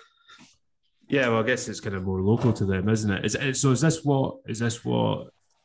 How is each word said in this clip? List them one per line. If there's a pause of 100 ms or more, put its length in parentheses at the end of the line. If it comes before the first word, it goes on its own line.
(1080)
Yeah,
well,
I
guess
it's
kind
of
more
local
to
them,
isn't
it?
Is,
is,
so
is
this
what, (100)
is
this
what (380)